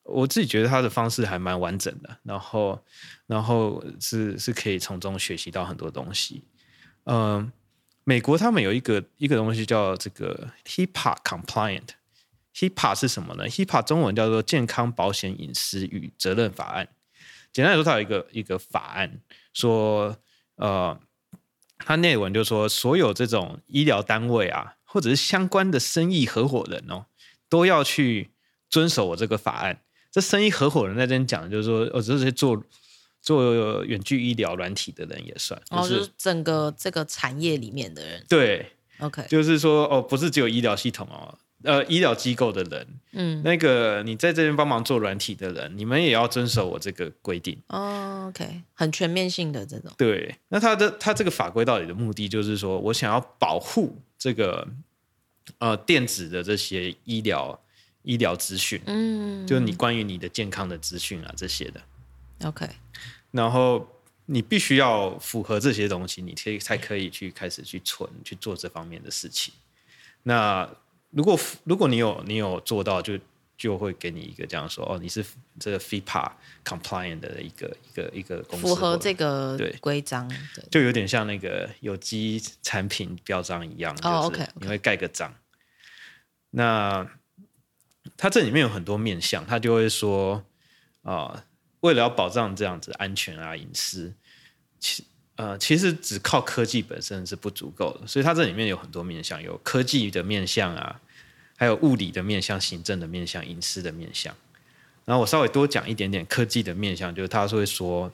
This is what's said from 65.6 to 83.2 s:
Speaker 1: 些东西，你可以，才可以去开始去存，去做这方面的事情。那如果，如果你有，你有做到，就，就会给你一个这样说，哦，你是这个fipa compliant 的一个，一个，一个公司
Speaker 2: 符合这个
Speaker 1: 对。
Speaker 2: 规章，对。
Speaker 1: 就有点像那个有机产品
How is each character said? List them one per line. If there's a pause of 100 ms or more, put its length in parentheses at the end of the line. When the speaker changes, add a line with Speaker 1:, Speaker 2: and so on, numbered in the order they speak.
Speaker 1:
些
东
西，
你
可
以，
才
可
以
去
开
始
去
存， (160)
去
做
这
方
面
的
事
情。 (680)
那 (420)
如
果， (260)
如
果
你
有，
你
有
做
到，
就， (380)
就
会
给
你
一
个
这
样
说，
哦，
你
是 (340)
这
个
fipa (340)
compliant
的
一
个， (160)
一
个，
一
个
公
司
Speaker 2:
符
合
这
个
Speaker 1:
对。
Speaker 2:
规
章， (260)
对。
Speaker 1:
就
有
点
像
那
个 (120)
有
机 (200)
产
品